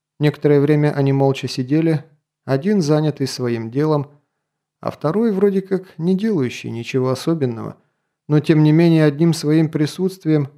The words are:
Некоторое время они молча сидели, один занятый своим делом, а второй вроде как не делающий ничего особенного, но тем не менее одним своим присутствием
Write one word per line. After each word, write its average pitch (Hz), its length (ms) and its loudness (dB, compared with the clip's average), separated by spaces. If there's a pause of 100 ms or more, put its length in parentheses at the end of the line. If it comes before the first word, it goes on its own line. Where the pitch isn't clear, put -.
(200)
Некоторое 147 400 2
время 147 360 2
они 139 160 0
молча 135 360 0
сидели, 151 580 -2 (400)
один 165 380 0
занятый 151 420 0
своим 120 460 -6
делом, 147 400 -2 (680)
а - 120 -6
второй 208 400 -2
вроде 190 320 0
как 185 340 -6
не 175 180 0
делающий 170 540 -4
ничего 123 400 -4
особенного, 123 680 -4 (500)
но 151 140 4
тем 156 200 4
не 151 100 6
менее 160 340 4
одним 151 280 2
своим 156 380 0
присутствием 156 880 -2